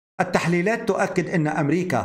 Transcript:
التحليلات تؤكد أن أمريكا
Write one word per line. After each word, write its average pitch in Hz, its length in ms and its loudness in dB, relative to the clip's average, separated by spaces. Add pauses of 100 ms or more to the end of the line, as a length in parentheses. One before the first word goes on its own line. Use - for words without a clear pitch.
(200)
التحليلات 180 680 0
تؤكد 185 420 0
أن 156 180 0
أمريكا 151 560 0